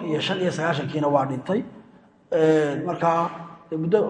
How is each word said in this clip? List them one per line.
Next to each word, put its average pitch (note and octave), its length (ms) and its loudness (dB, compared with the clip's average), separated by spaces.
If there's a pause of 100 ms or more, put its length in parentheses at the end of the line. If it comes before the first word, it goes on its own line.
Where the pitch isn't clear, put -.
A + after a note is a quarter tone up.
iyo D3+ 120 0
shan F#3+ 200 -2
iyo F3+ 120 2
sagaashankiina D3+ 560 -2
waa C#3 180 4
dhintay. C3+ 340 -2 (720)
Eh, D#3 540 4
markaa, E3+ 440 0 (420)
muddo E3 280 2 (100)